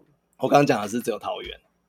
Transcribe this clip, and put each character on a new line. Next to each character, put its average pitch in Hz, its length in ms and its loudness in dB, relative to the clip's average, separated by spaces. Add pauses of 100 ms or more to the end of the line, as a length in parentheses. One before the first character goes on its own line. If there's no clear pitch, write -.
(380)
我 131 100 -2
刚 143 180 6
讲 131 160 2
的 107 60 -6
是 113 120 -4
只 117 100 -4
有 104 80 -4
桃 98 240 -8
园。 - 180 -14 (300)